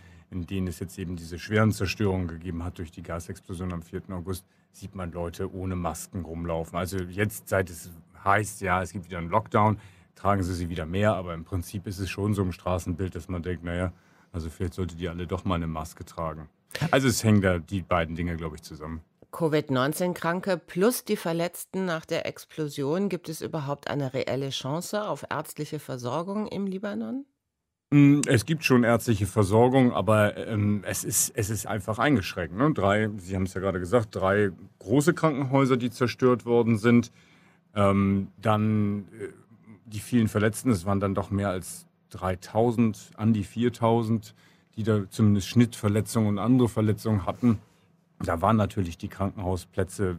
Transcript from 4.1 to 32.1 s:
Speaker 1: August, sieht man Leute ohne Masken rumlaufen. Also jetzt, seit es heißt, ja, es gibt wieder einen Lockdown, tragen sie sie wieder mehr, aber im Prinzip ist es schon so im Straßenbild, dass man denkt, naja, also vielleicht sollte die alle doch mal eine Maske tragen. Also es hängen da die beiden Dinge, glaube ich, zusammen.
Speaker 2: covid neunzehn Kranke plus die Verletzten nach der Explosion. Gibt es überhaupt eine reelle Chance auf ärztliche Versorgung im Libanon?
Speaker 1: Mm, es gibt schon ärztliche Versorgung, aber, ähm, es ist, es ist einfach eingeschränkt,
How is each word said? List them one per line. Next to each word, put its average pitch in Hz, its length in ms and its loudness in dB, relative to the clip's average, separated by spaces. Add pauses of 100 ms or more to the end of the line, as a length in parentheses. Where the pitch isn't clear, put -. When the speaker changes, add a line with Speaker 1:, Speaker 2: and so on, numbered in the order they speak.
Speaker 1:
August, 92 340 -8 (280)
sieht - 220 -16
man 87 180 -8
Leute 87 400 -6
ohne 92 240 -4
Masken 85 480 -6
rumlaufen. 82 520 -6
Also 92 200 -4
jetzt, 92 500 -4
seit 95 220 0
es 90 200 -16 (360)
heißt, 104 340 0
ja, 92 220 0
es 87 100 -8
gibt 95 140 -10
wieder 90 140 -10
einen 85 100 -6
Lockdown, 107 500 2 (360)
tragen 98 280 0
sie 90 100 -2
sie 87 140 -4
wieder 85 180 -6
mehr, 101 300 2
aber 87 180 -6
im 82 120 -10
Prinzip 95 420 -6
ist 92 120 -8
es 95 100 -4
schon 104 240 -2
so 98 80 2
im 92 100 0
Straßenbild, 90 640 -4
dass 85 140 -10
man 87 140 -6
denkt, 85 200 -6
naja, 87 300 -2 (380)
also 82 200 -6
vielleicht 87 240 -6
sollte 85 200 -6
die 85 140 -6
alle 85 160 -8
doch 90 180 -6
mal 95 120 0
eine 82 100 -2
Maske 80 400 -8
tragen. 78 440 -10 (420)
Also 135 160 4
es 113 160 2
hängen 107 180 6
da 92 160 4
die 87 240 -6
beiden 85 340 0
Dinge, 85 200 -4
glaube 80 220 -8
ich, 82 40 -20
zusammen. 80 400 -12 (300)
Speaker 2:
covid 151 400 0
neunzehn 151 420 0
Kranke 180 420 -2
plus 196 480 0
die 208 120 -2
Verletzten 175 720 -4
nach 165 200 -4
der - 220 -4
Explosion. 151 800 -4
Gibt 175 180 -6
es 160 140 -10
überhaupt 143 480 -6
eine 135 240 -2
reelle 135 380 -4
Chance 180 560 -6
auf 147 240 -6
ärztliche 151 480 -8
Versorgung 147 680 -6
im 202 220 -6
Libanon? 214 580 -8 (640)
Speaker 1:
Mm, 143 380 8
es 123 180 4
gibt 160 200 -2
schon 123 180 6
ärztliche 110 420 2
Versorgung, 117 680 6
aber, 104 440 4
ähm, 104 480 0
es 104 180 -4
ist, - 320 0
es 101 140 0
ist 107 160 -4
einfach 107 320 -4
eingeschränkt, 98 580 0